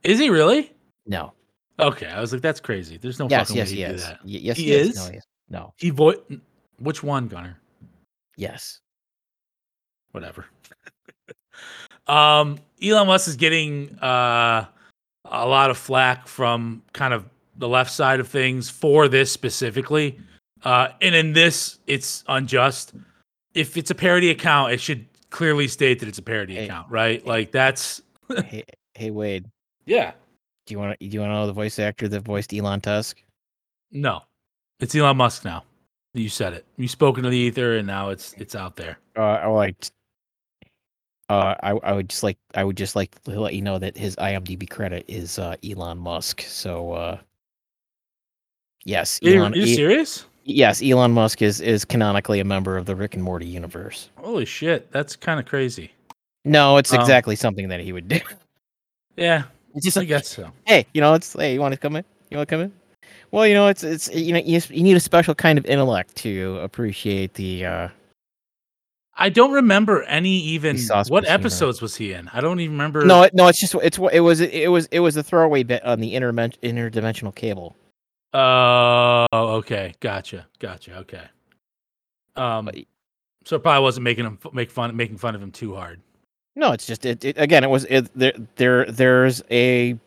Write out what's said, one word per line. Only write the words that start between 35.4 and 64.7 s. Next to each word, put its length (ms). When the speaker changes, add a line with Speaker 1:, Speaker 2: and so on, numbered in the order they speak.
Speaker 1:
now. 180
You 140
said 260
it. 120
You 120
spoke 300
into 120
the 60
ether, 400
and 100
now 220
it's, 240
it's 240
out 180
there. 240
Speaker 2:
Uh, 40
I 260
like, 300
uh, 340
I, 80
I 80
would 160
just 160
like, 140
I 80
would 120
just 200
like 260
to 180
let 140
you 80
know 160
that 180
his 220
I 140
M 100
D 140
B 100
credit 400
is, 320
uh, 160
Elon 340
Musk. 420
So, 500
uh, 280
yes, 380
Speaker 1:
You're, 140
Speaker 2:
Elon, 180
Speaker 1:
you're 120
Speaker 2:
E-, 100
Speaker 1:
serious? 500
Speaker 2:
Yes, 280
Elon 300
Musk 300
is, 180
is 240
canonically 560
a 40
member 320
of 100
the 100
Rick 180
and 80
Morty 240
universe. 680
Speaker 1:
Holy 280
shit, 460
that's 260
kinda 260
crazy. 500
Speaker 2:
No, 320
it's 160
Speaker 1:
Um, 80
Speaker 2:
exactly 360
something 320
that 120
he 120
would 160
do. 160
<laughs> 40
Speaker 1:
Yeah, 260
Speaker 2:
It's 100
just 140
Speaker 1:
I 40
Speaker 2:
like, 60
Speaker 1:
guess 200
so. 220
Speaker 2:
"Hey, 300
you 80
know, 120
it's, 200
hey, 180
you 80
wanna 160
come 200
in? 80
You 80
wanna 80
come 160
in?" 100
Well, 140
you 80
know, 140
it's, 160
it's, 300
you 180
know, 60
you 180
s-, 140